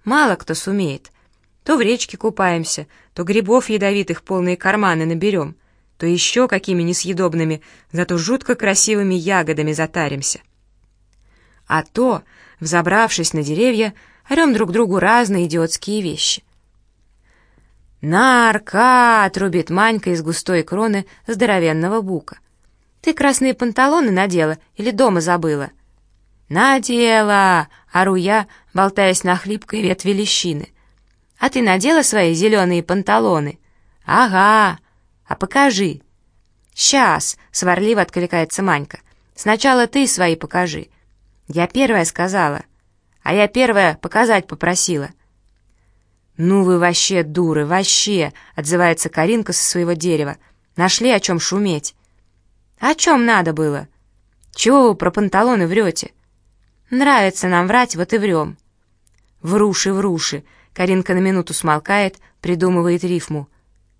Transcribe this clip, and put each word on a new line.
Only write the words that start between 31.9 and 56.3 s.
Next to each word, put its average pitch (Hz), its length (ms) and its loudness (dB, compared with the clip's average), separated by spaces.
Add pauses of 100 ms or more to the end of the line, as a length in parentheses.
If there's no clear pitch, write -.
свои 180 300 2
зелёные 180 500 2
панталоны?» 190 760 -2 (460)
«Ага! 202 720 4 (480)
А - 100 -8
покажи!» 196 640 0 (760)
«Щас!» — 202 600 0 (140)
сварливо 190 500 0
откликается 175 600 -4
Манька. 156 380 -4 (360)
«Сначала 240 520 2
ты 269 180 0
свои 175 300 0
покажи!» 165 540 -6 (580)
«Я 170 200 -2
первая 233 360 2
сказала!» 175 600 -2 (600)
«А - 100 -2
я 208 140 4
первая 208 480 2
показать 214 520 0
попросила!» 165 600 -4 (1300)
«Ну 185 280 2
вы 180 140 4
вообще 175 460 0
дуры, 151 420 -2
вообще!» — 180 680 -2 (220)
отзывается 170 540 0
Каринка 196 440 0
со - 100 -2
своего 175 300 -2
дерева. 156 440 -2 (380)
«Нашли, 185 340 2
о 214 100 4
чём 175 200 -2
шуметь!» 180 560 -4 (840)
«О 285 160 0
чём 285 300 2
надо 185 280 2
было?» 147 340 -4 (680)
«Чего 254 340 4
вы 196 60 2
про 170 160 -2
панталоны 202 560 0
врёте?» 190 440 -2 (800)